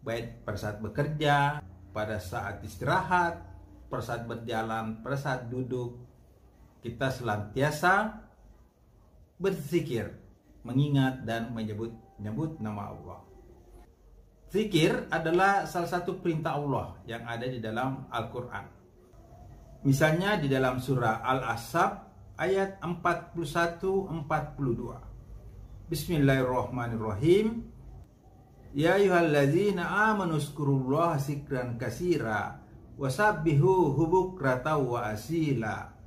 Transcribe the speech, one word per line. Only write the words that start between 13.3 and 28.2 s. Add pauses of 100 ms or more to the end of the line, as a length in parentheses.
Zikir
adalah
salah
satu
perintah
Allah
yang
ada
di
dalam
Al-Quran. (1200)
Misalnya
di
dalam
surah
Al-Ahzab (260)
ayat
empat
puluh
satu
empat
puluh
dua. (880)
Bismillahirrahmanirrahim. (1120)